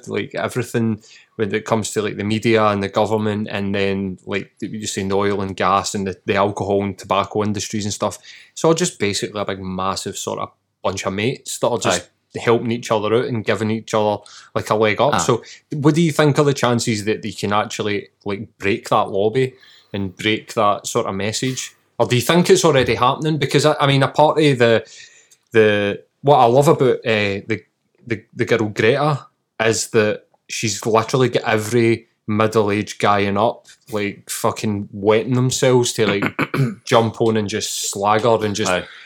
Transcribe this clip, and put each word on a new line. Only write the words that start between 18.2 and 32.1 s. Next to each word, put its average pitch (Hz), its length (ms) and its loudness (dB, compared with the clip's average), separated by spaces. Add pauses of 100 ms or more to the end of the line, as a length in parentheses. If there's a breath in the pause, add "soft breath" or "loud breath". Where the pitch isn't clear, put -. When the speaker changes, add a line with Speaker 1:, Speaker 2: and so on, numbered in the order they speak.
Speaker 1:
like, 101 340 -8
break 104 320 -2
that 110 200 2
lobby 110 440 0 (380 soft breath)
and 98 240 -6
break - 380 -2
that 104 320 2
sort 117 200 -2
of 98 100 -4
message? 110 580 -6 (240)
Or 120 80 2
do 123 100 0
you 120 60 2
think 175 280 4
it's 185 140 4
already 131 300 4
happening? 143 440 0
Because, 143 280 2
I, 151 140 4
I 143 80 2
mean, 139 160 4
a 131 40 0
part 151 300 2
of 143 200 4
the, 117 260 4 (680 loud breath)
the, 104 500 4 (200)
what 139 160 6
I 127 80 6
love 139 220 6
about, 131 300 4
uh, 104 480 0
the, 107 160 -4 (440)
the, 113 180 -6 (100)
the 117 100 -2
girl 110 240 2
Greta 131 580 0 (380)
is 110 260 0
that 107 360 0 (220)
she's - 360 -6
literally 117 440 2
got 120 160 -2
every 113 640 0 (180)